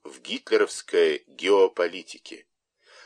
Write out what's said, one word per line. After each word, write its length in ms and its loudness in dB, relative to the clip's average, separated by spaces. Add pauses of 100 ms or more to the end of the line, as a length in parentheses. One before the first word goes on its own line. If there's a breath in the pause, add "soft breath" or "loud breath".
в 160 -20
гитлеровской 1080 -2
геополитике. 1160 -2 (600 soft breath)